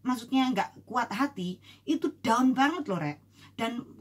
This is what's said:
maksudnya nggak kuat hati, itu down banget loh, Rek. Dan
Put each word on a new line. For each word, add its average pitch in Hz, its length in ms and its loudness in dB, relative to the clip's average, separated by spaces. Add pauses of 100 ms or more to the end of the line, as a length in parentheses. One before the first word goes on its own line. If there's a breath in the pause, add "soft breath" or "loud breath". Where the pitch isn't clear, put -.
maksudnya 254 480 0
nggak - 340 -4
kuat 240 300 -2
hati, 190 480 -4 (240 loud breath)
itu 320 240 0 (100)
down 254 320 4
banget 294 380 2
loh, 180 80 0
Rek. 147 200 -4 (360 loud breath)
Dan 233 320 -6 (140)